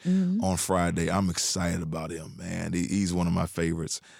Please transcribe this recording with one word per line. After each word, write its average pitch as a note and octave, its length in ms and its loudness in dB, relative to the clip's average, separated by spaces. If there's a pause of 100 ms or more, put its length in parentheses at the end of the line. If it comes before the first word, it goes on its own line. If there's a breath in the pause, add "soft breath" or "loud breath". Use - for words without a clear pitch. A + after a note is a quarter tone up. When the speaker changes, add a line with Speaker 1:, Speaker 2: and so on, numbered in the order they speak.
Speaker 1:
Mm-hmm. F#3+ 380 2
Speaker 2:
on F#2 120 2
Friday. E2+ 540 2
I'm F#2+ 200 2
excited F2 520 -2
about D#2+ 300 -6
him, D#2+ 260 -12
man. F2 360 -6
He, F2 120 0
he's F#2+ 260 0
one F2 140 2
of E2+ 60 2
my F2 140 2
favorites. E2 540 -2 (200 loud breath)